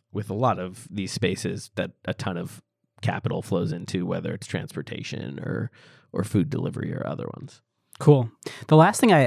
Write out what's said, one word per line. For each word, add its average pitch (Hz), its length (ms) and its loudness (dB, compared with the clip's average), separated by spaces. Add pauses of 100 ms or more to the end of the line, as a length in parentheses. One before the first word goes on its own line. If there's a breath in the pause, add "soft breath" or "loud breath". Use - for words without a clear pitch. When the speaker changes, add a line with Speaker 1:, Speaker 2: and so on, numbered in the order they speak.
(120)
Speaker 1:
with 104 180 -6
a 95 40 -6
lot 107 260 0
of 92 280 -10
these 92 220 -6
spaces - 640 -4
that 92 160 -6 (140)
a - 100 -4
ton 92 220 -6
of 90 260 -10 (400)
capital 87 400 -4
flows - 300 -2
into, 90 340 -4
whether 87 260 -4
it's - 140 -10
transportation - 960 -8
or - 320 -4 (400 soft breath)
or 95 120 -2
food 98 260 0
delivery - 440 -4
or - 120 -6
other - 200 -6 (120)
ones. - 240 -18 (360)
Speaker 2:
Cool. 131 320 6 (380 loud breath)
The 156 80 8
last 175 240 8
thing 226 120 8
I, 143 140 8